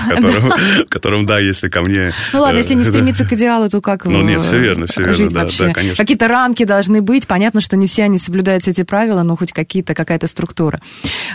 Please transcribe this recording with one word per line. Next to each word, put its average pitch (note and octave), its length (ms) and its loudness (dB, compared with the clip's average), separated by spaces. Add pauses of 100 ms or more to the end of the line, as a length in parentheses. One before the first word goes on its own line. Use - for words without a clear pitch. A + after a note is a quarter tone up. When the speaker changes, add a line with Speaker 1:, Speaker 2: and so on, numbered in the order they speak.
Speaker 1:
в - 20 -2
котором, B2 400 2
Speaker 2:
да. F4 80 2
Speaker 1:
<laughs> G3+ 300 0
в - 40 -20
котором, G#2 360 0
да, G#2 120 2
если G2 300 0
ко F2+ 140 -2
мне, F#2+ 300 0 (200)
Speaker 2:
Ну C#4 80 2
ладно, C4+ 160 2
Speaker 1:
э, A#3+ 40 2
Speaker 2:
если C4 140 0
не A#3+ 100 2
Speaker 1:
да. A3+ 60 2
Speaker 2:
стремиться B3+ 340 2
к - 80 -2
идеалу, A3+ 360 2
то G3+ 120 0
как, G3 260 -4
Speaker 1:
Ну, G2 160 2
не, G#2+ 120 2
Speaker 2:
э, E3 80 0
Speaker 1:
все E3 160 0
верно, F2+ 280 0
все - 160 -4
верно, F#2 140 2
Speaker 2:
жить G3 160 2
Speaker 1:
да, E2+ 100 -2
Speaker 2:
вообще? E2+ 260 -2
Speaker 1:
да, E3 40 0
конечно. F#2+ 300 -2
Speaker 2:
Какие-то A3+ 260 0
рамки A#3+ 360 2
должны G3+ 380 2
быть. A#3+ 240 0
Понятно, G#3 340 0
что G3+ 160 -2
не F#3+ 100 4
все G#3 180 0
они G3 140 2
соблюдают F#3 480 0
эти F#3 160 0
правила, G3+ 400 0
но E3+ 140 0
хоть F3 160 -4
какие-то, E3 420 -4
какая-то E3 320 -4
структура. - 540 -4 (540)